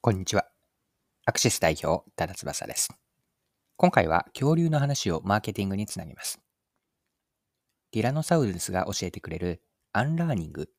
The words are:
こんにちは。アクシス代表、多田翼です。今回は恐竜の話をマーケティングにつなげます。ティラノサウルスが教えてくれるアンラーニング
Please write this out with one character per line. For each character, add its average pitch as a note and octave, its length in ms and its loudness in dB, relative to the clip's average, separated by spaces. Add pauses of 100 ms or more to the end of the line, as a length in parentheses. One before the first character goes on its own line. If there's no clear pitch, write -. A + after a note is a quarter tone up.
こ A#2 100 4
ん F#2+ 60 0
に F#2+ 60 -8
ち G2+ 140 -2
は。 - 100 0 (760)
ア - 80 2
ク - 80 -2
シ A#2+ 100 4
ス - 80 -2
代 E2 140 4
表、 D#2 420 -2
多 E2+ 100 -2
田 F2+ 80 -12
翼 - 320 -8
で - 120 -12
す。 - 120 -2 (840)
今 F3+ 160 4
回 F2+ 160 4
は E2 260 2
恐 D3 220 2
竜 E3+ 140 2
の D3+ 100 2
話 C#3 320 0
を D#2+ 140 0
マ G2 100 4
ー G#2+ 60 2
ケ A2 100 -6
テ G#2 120 -4
ィ - 20 0
ン G2 40 -2
グ G2 60 -2
に G#2 120 -4
つ - 120 -10
な D#2+ 60 -10
げ D#2 80 -16
ま - 100 -16
す。 - 160 -8 (1500)
テ A2 80 0
ィ A2 40 2
ラ B2+ 100 2
ノ D#3 100 0
サ E3+ 140 4
ウ C#3 80 4
ル F2+ 140 -2
ス - 120 -6
が F#2 140 2
教 G2 220 -4
え - 40 -6
て - 80 -12
く - 100 -12
れ E2 100 -6
る F2 220 -4 (300)
ア G#2 120 0
ン D#3 120 0
ラ E3+ 120 0
ー D3 80 0
ニ D#2+ 120 -2
ン C#2 60 -14
グ D2+ 260 -8